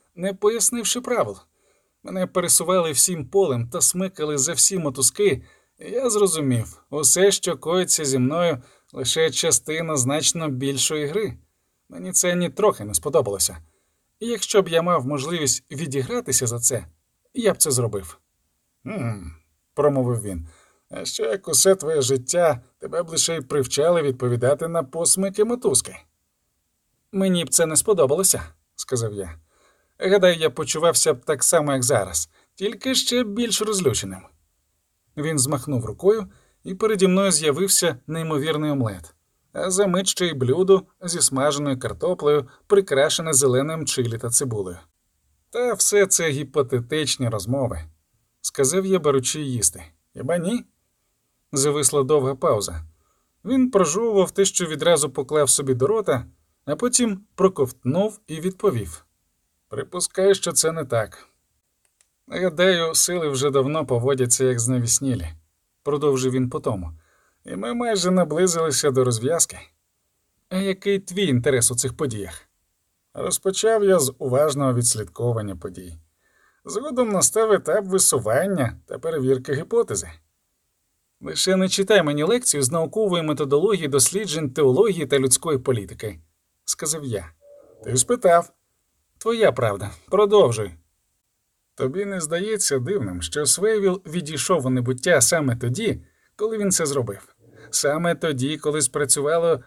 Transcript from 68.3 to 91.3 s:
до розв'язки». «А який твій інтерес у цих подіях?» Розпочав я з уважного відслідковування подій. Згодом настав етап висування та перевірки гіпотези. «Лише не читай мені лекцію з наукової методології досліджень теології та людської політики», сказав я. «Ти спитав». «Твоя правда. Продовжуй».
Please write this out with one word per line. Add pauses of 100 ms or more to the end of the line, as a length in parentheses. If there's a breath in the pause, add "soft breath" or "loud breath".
до
розв'язки». (920)
«А
який
твій
інтерес
у
цих
подіях?» (640)
Розпочав
я
з
уважного
відслідковування
подій. (640)
Згодом
настав
етап
висування (100)
та
перевірки
гіпотези. (1080)
«Лише
не
читай
мені
лекцію
з
наукової
методології
досліджень
теології
та
людської
політики», (440)
сказав
я. (520)
«Ти
спитав». (640)
«Твоя
правда. (180)
Продовжуй». (1000)